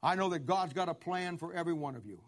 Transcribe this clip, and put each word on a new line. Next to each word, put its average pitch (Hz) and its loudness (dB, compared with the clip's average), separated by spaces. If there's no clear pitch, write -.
I 165 4
know 190 4
that 160 -2
God's 180 2
got 180 0
a 165 0
plan 180 -2
for 170 -8
every 170 0
one 147 -2
of 110 -12
you. 98 -14